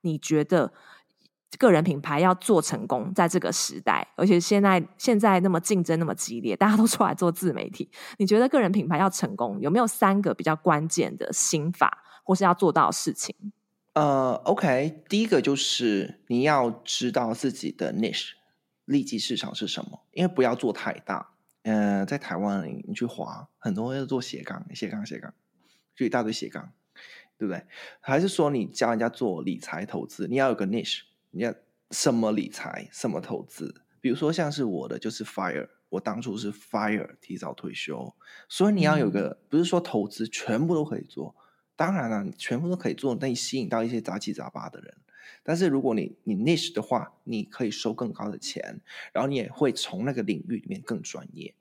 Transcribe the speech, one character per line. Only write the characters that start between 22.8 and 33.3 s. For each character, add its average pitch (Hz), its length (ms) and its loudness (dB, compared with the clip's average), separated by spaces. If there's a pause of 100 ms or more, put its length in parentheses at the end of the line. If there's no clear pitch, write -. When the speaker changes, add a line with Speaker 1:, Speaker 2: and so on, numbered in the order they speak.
Speaker 2:
你 110 80 -8
去 120 100 -4
滑， - 440 -10 (100)
很 107 160 -4
多 117 180 -4
人 135 140 -6
做 127 160 -2
斜 - 220 -10
杠， - 280 -10
斜 - 160 -6
杠， 208 160 -8
斜 - 140 -10
杠， - 160 -16 (600)
就 123 100 -2
一 - 20 0
大 120 140 0
堆 110 100 -2
斜 - 160 -8
杠， - 240 -14 (640)
对 107 120 -4
不 92 40 -2
对？ 87 120 -8 (360)
还 135 200 0
是 190 80 2
说 170 200 2
你 127 160 0
教 - 260 0
人 113 80 0
家 117 100 2
做 98 340 -4
理 92 160 -4
财 85 260 -8
投 82 220 -8
资， - 220 -8
你 120 80 -2
要 135 120 4
有 117 60 2
个 101 140 -4
niche， - 320 -4 (320)
你 90 100 -6
要 117 100 -2 (380)
什 - 240 0
么 110 160 2
理 107 180 -2
财， - 440 -12
什 - 180 -6
么 90 100 -4
投 - 240 -8